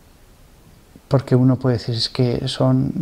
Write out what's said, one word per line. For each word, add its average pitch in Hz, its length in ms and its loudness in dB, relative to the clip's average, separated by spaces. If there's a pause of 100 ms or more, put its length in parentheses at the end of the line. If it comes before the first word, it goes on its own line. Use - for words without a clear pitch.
(1080)
porque 131 260 0
uno 127 220 4
puede 123 220 -2
decir, 117 180 -6
"Es 117 120 -4
que 127 380 -2
son 131 560 0